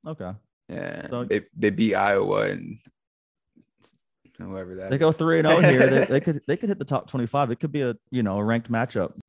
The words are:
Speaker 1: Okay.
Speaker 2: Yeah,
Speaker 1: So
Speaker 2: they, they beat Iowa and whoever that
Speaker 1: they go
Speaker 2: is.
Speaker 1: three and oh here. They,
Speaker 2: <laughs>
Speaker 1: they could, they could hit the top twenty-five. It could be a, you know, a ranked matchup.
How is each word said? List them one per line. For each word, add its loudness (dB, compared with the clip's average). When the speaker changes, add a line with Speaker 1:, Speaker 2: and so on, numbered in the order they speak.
Speaker 1:
Okay. -10
Speaker 2:
Yeah, -10
Speaker 1:
So -6
Speaker 2:
they, 0
they 2
beat 0
Iowa 2
and -10
whoever -12
that -12
Speaker 1:
they 0
go 4
Speaker 2:
is. 0
Speaker 1:
three 2
and 2
oh 6
here. 6
They, 4
Speaker 2:
<laughs> -12
Speaker 1:
they 4
could, -2
they 0
could -4
hit -4
the -8
top -4
twenty-five. -2
It -6
could -6
be -4
a, -2
you -2
know, -2
a -2
ranked 0
matchup. -2